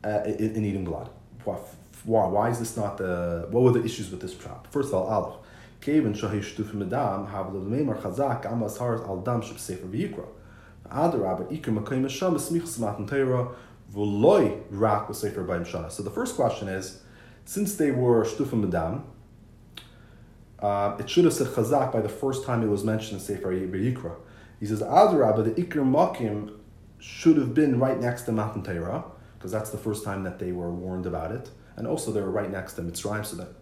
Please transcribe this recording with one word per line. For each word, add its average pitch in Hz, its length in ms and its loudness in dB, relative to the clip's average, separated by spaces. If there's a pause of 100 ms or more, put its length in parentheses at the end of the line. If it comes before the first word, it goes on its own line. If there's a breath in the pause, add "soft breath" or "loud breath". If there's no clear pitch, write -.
uh, 104 220 0
in, 107 320 -2
in 107 80 0
eating 95 200 -2
blood. 82 240 -6 (360)
Why, 95 120 -4 (480)
why, 110 220 4
why 104 240 4
is 120 80 0
this 113 180 -4
not 101 220 -2
the, 87 540 -2
what 120 100 6
were 123 80 10
the 117 140 4
issues 92 260 -6
with 90 120 -10
this 92 120 -8
pshat? - 360 -14
First 143 180 -2
of 87 60 0
all, 92 120 2
Aleph. 104 300 0 (420 loud breath)
Kevin 135 360 2
shahi 104 260 -2
shtufim 101 480 -6
b'dam, 101 400 0
hav 98 260 -6
lo 95 60 -4
meimar 117 400 0
chazak, 120 500 -2
am 117 120 0
ashar 113 440 -2
al 95 120 -4
dam 113 240 0
sheb - 160 -12
sefer 92 280 -10
v'yikra. 123 380 -6 (640 loud breath)
Adarabba, 104 640 0
ikar 113 260 -2
makayim 131 240 -2
Hashem, 165 320 0
esmichas 170 460 -2
matan 101 260 -4
Torah, 127 420 2 (460 loud breath)
v'loi 104 760 6
rak 104 360 2
v'sefer 98 400 -4
b'yim 87 180 -2
shana. 82 280 -8
So - 100 -8
the - 80 -6
first 247 240 -4
question 117 320 0
is, 95 360 -8 (420 loud breath)
since - 320 -2
they 143 160 4
were 120 320 6
shtufim 110 440 0
b'dam, 85 340 -2 (1600 loud breath)
uh, 101 400 0
it 113 100 -8
should 175 180 6
have - 80 4
said 127 140 0
chazak 127 440 2
by 113 80 2
the - 80 -2
first 131 360 -4
time 117 200 0
it 107 40 2
was 98 140 0
mentioned 110 380 -2
in - 40 -12
Sefer 92 280 -4
Vayikra. 98 640 -2 (420 loud breath)
He 107 80 -6
says, 107 140 -2
Adarabba, 139 640 6
the 113 180 0
ikar 151 220 0
makim 120 680 2 (460)
should - 380 6
have 123 180 2
been 139 240 4
right 131 220 2
next 120 220 -2
to 117 100 -2
Matan 104 320 -2
Torah, 98 400 -4 (340 loud breath)
'cause 95 140 -10
that's 107 180 -4
the 104 80 -8
first 107 260 -4
time 95 200 -4
that 90 160 -8
they 90 100 -4
were 87 200 -4
warned 90 360 -6
about 85 240 -4
it. 120 200 -10 (260 loud breath)
And 113 100 -6
also 143 240 -4
they 101 120 0
were 92 80 -2
right 98 200 -2
next 95 220 -8
to - 100 -8
Mitzrayim, 101 420 -4
so - 120 -10
that 87 120 -10 (140)